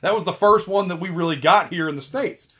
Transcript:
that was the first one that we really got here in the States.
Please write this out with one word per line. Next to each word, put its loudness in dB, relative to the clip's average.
that 0
was -2
the -4
first 4
one 0
that -6
we -8
really -2
got 4
here -4
in -6
the -10
States. -8